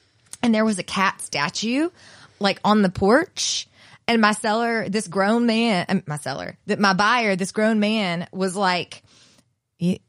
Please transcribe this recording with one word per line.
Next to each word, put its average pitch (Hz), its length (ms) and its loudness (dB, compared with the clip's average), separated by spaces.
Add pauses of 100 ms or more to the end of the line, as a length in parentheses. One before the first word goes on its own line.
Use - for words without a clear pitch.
(420)
and 233 120 2
there 220 100 2
was 214 140 0
a - 60 -6
cat 190 360 -2
statue, 233 720 -4 (480)
like, 196 260 -2
on 214 180 4
the 196 60 4
porch. - 800 0 (380)
And 233 140 2
my 214 120 4
seller, 226 560 -2
this 208 200 -4
grown 202 380 2
man, 226 420 2
um, 196 180 -2
my 147 100 -8
seller, 131 400 -10 (100)
that 208 140 -2
my 202 120 4
buyer, 208 440 2
this 185 160 -6
grown 220 280 0
man 202 520 -2
was 185 240 -4
like, 180 460 -2 (760)
"You, 175 200 0 (100)